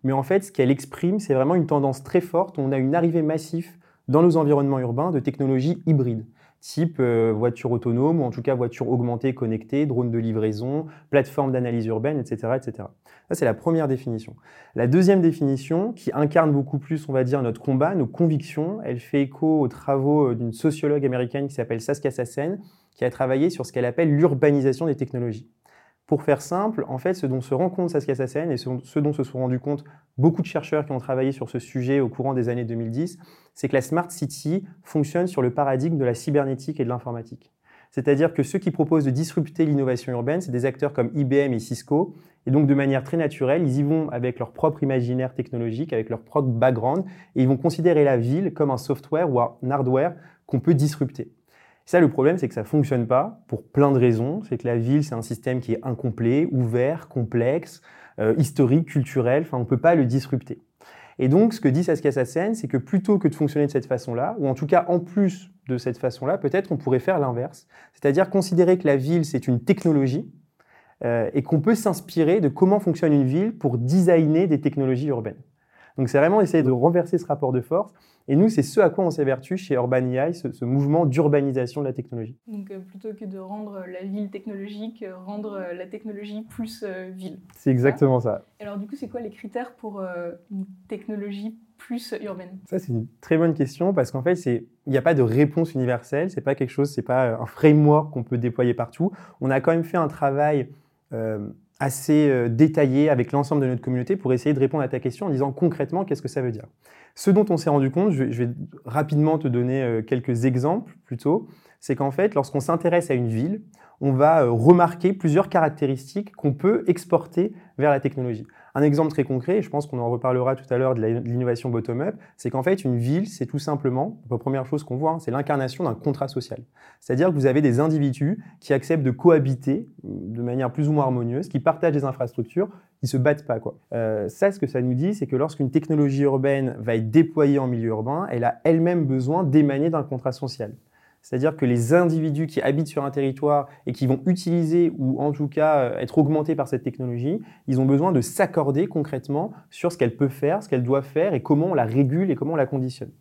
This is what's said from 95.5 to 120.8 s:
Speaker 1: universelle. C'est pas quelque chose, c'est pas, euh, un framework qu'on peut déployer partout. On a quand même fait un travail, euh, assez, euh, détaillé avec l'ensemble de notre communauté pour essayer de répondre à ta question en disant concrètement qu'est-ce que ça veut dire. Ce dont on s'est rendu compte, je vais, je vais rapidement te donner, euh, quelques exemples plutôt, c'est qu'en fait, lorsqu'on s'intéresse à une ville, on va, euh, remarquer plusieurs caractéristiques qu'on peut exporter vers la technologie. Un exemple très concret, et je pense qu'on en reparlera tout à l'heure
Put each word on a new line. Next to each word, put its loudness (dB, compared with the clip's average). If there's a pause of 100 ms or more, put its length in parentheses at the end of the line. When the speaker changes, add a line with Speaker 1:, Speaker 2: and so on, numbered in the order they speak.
Speaker 1:
universelle. -2
C'est -8
pas 0
quelque -4
chose, -2
c'est -4
pas, 2
euh, -2
un -6
framework 6
qu'on -6
peut -4
déployer 0
partout. -4 (300)
On 0
a 2
quand 2
même 0
fait -4
un 0
travail, 0 (440)
euh, -6 (320)
assez, 2
euh, 2
détaillé 4
avec 0
l'ensemble 0
de 0
notre -2
communauté -2
pour -2
essayer 2
de 0
répondre 0
à -4
ta -4
question -6
en -2
disant 0
concrètement -4
qu'est-ce -6
que -8
ça -6
veut -4
dire. -12 (480)
Ce 0
dont 6
on 2
s'est -2
rendu 2
compte, 0
je 0
vais, -2
je -2
vais -4 (360)
rapidement 0
te -4
donner, 0
euh, -2
quelques -2
exemples 0
plutôt, -2 (300)
c'est -4
qu'en -2
fait, 0
lorsqu'on 0
s'intéresse 0
à 2
une 0
ville, -2 (400)
on 2
va, 6
euh, 2
remarquer 4
plusieurs 0
caractéristiques -2
qu'on -2
peut 0
exporter 0 (240)
vers 2
la 2
technologie. -4 (280)
Un 2
exemple 4
très 0
concret, -2
et 0
je -8
pense -4
qu'on -8
en -2
reparlera 0
tout -18
à 0
l'heure 2